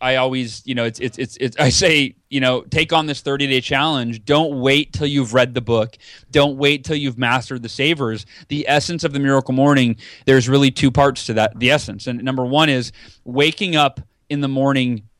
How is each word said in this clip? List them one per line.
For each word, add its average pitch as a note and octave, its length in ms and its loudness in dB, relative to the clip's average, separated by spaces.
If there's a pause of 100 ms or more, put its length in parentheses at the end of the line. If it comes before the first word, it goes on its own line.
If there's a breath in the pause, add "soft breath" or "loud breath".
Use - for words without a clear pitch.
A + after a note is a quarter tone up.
I C3 140 0
always, B2+ 500 -2
you C3 80 -4
know, A#2 100 -2
it's, A#2 160 -6
it's, B2 160 -8
it's, - 240 -10
it's, B2+ 180 -4
I C#3+ 120 2
say, D#3 440 2 (140)
you C#3 120 -4
know, B2+ 200 0
"Take D#3 320 -2
on D#3 140 2
this C#3+ 160 -8
thirty-day C#3 400 -2
challenge. C3+ 640 -2
Don't D3 340 2
wait C#3 320 2
till D3+ 140 -4
you've C#3 260 -2
read B2+ 220 2
the B2 80 -4
book. A2+ 340 -2 (340 loud breath)
Don't C#3+ 280 2
wait C#3+ 260 0
till D#3+ 120 -4
you've C#3 200 -4
mastered B2 460 -2
the A#2 80 -10
savers." C3+ 560 -2 (220 loud breath)
The D3 200 -6
essence D3 340 0
of D3+ 120 -4
the C#3+ 60 -2
Miracle C3+ 340 2
Morning, C3+ 420 4 (300 loud breath)
there's C3 200 6
really C3+ 240 4
two C3+ 200 0
parts C#3 360 2
to A#2 80 -4
that, G#2+ 240 0
the B2 120 2
essence. B2+ 360 -2
And A#2+ 160 -8
number C3 220 -4
one D3 240 2
is B2+ 240 -2 (320 loud breath)
waking D#3+ 520 -2
up C#3+ 240 0 (280)
in C#3+ 140 -4
the C#3 60 -2
morning C3+ 560 -2 (160)